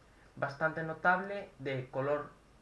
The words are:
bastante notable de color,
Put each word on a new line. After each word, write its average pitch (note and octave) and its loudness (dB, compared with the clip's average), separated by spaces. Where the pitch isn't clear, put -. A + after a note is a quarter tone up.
bastante D#3+ 0
notable F#3 2
de C3 -4
color, C#3+ 0